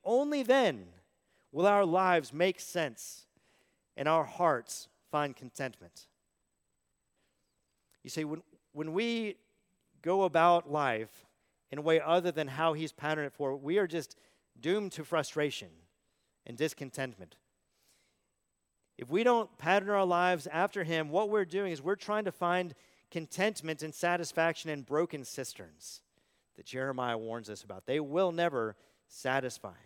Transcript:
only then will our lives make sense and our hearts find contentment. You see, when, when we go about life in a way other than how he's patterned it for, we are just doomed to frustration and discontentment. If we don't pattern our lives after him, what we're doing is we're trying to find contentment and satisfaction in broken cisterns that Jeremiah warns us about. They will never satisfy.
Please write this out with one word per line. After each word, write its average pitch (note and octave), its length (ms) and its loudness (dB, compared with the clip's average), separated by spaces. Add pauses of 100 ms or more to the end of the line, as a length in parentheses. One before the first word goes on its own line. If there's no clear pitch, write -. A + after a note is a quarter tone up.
only C#4 380 2
then G#3+ 420 4 (640)
will E3+ 160 2
our G3+ 180 6
lives F3 460 4
make F3 300 0
sense - 640 -6 (720)
and C#3 100 0
our D#3+ 160 4
hearts C#3+ 640 0 (240)
find D3 240 -2
contentment. B2 720 -12 (1900)
You C3 80 -18
see, D#3 140 -4
when, D#3 200 -6 (280)
when D#3 220 -8
we A3+ 420 -2 (680)
go F#3+ 200 2
about E3+ 500 6
life B2 540 -2 (440)
in C#3 100 -8
a - 20 -8
way D#3+ 180 4
other E3+ 320 2
than D3 160 -4
how D#3 240 0
he's D#3 220 -6
patterned D3+ 340 -2
it - 60 -10
for, C#3 240 -2
we D3 200 -2
are G3 100 2
just D#3+ 280 -6 (420)
doomed F#3 360 -2
to D#3 100 -10
frustration D3 640 -2 (800)
and A#2 120 -12
discontentment. B2+ 800 -6 (1600)
If B2 120 -14
we G3 140 2
don't A#3 340 2
pattern F#3+ 320 2
our G3 160 4
lives F3 420 2
after F3+ 380 -2
him, D#3+ 240 -2
what G3+ 200 2
we're G#3 140 0
doing F3+ 300 -4
is D3 80 -8
we're F3+ 140 -2
trying G#3 280 -4
to F#3 80 -4
find F3 420 0 (380)
contentment D#3+ 720 -2
and D#3 100 -8
satisfaction E3 760 0
in C#3+ 140 -6
broken D3 420 -2
cisterns - 760 -14 (540)
that - 100 -20
Jeremiah B2+ 520 -4
warns A2+ 320 -8
us G#2 140 -12
about. F#2+ 220 -14
They C#3 140 0
will E3 320 0
never C#3 460 0 (320)
satisfy. B2+ 680 -4 (100)